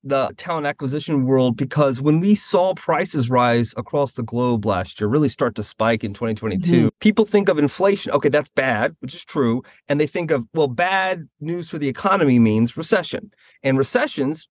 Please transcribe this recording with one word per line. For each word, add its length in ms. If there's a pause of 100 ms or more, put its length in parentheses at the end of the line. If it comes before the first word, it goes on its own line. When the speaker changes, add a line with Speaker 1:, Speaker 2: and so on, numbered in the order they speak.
Speaker 1:
the 320
talent 300
acquisition 580
world, 320
because 420
when 220
we 140
saw 400
prices 560
rise 480
across 340
the 100
globe 440
last 340
year, 80
really 220
start 240
to 80
spike 420
in 80
twenty 220
twenty-two, 540
Speaker 2:
Mm-hmm. 120
Speaker 1:
people 240
think 240
of 100
inflation. 540
Okay, 160
that's 220
bad, 480
which 160
is 100
true. 380 (260)
And 100
they 80
think 240
of, 220
well, 160
bad 580 (140)
news 300
for 80
the 100
economy 500
means 380
recession. 540 (320)
And 160
recessions, 720